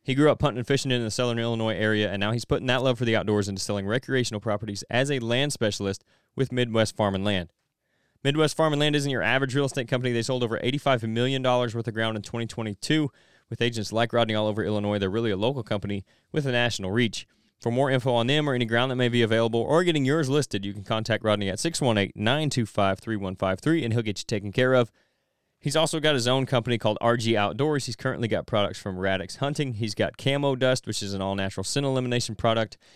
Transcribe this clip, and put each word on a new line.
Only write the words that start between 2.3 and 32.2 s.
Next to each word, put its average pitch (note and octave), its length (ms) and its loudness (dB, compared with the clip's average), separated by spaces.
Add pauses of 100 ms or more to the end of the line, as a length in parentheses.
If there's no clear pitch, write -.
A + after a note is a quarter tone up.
he's A#2 100 -4
putting - 240 -2
that B2+ 160 2
love C3 140 2
for B2+ 80 -2
the A2 100 4
outdoors G2+ 320 2
into G2 140 -6
selling G2+ 260 -2
recreational A#2+ 540 -2
properties G#2 480 -4
as C3+ 200 0
a C#3 100 -2
land A#2+ 340 0
specialist G2+ 500 -2 (320)
with B2+ 160 -2
Midwest A2+ 460 0
Farm G2+ 180 2
and F#2+ 80 -2
Land. G2 300 -2 (720)
Midwest D3 320 2
Farm D#3 160 2
and C#3+ 80 2
Land D3+ 160 2
isn't C#3+ 140 -2
your A2+ 120 -2
average C3 320 0
real C#3+ 100 2
estate C3 220 -4
company. B2 240 0
They A#2 120 0
sold B2+ 200 -2
over A2+ 180 -2
eighty-five B2+ 420 0
million B2 380 0
dollars B2 320 2
worth A#2 140 -4
of A2 60 -4
ground A2+ 240 -2
in G#2 60 -6
twenty A#2 240 -6
twenty-two, B2 600 -2 (400)
with A#2 120 -8
agents A#2 320 -2
like A2+ 180 0
Rodney A2+ 240 2
all G#2+ 120 0
over G#2 180 -2
Illinois. G#2 340 0
They're G2 100 0
really A2 220 0
a F#2 60 -2
local A#2+ 260 -2
company G2+ 400 -4 (300)
with D3 120 -4
a C3 60 -2
national A#2+ 400 0
reach. A#2 340 0 (360)
For A#2 120 -2
more C3 180 2
info B2+ 220 2
on A#2 140 2
them D3 220 2
or C3+ 40 0
any B2 100 0
ground A#2 260 0
that B2+ 60 -4
may B2 140 2
be A#2+ 120 2
available A2+ 380 2
or D3+ 240 2
getting D#3 220 2
yours C#3+ 240 0
listed, C#3 340 -2
you G2+ 80 -6
can G2+ 140 -12
contact A2 400 -2
Rodney G#2 240 2
at F#2 100 -4
six E3+ 220 -4
one A#2+ 160 2
eight, G2 180 0
nine C#3 340 0
two B2 160 0
five, G2 340 2
three A2 180 -6
one F#2+ 180 -6
five F#2+ 240 0
three, D#3 240 0
and A2+ 80 -2
he'll A#2 100 0
get G#2+ 160 -4
you - 80 -8
taken G#2 280 -4
care B2+ 200 4
of. B2 160 4 (680)
He's C#3+ 160 -4
also D#3+ 240 2
got D3+ 140 4
his A#2+ 120 2
own C3 200 2
company A#2+ 320 0
called G#2+ 240 0
R A#2+ 160 4
G A2+ 180 2
Outdoors. B2 500 0
He's A#2 120 -8
currently A#2 320 -4
got G2+ 180 -2
products G2+ 320 0
from F#2 180 -8
Radix F#2+ 380 -2
Hunting. C#3+ 380 -4
He's G#2 200 -4
got - 240 -2
Camo C#3 380 0
Dust, B2+ 320 0
which G#2 160 -4
is G2+ 100 -6
an F#2+ 80 -4
all-natural G2 440 -2
scent C#3+ 200 -2
elimination B2 480 -2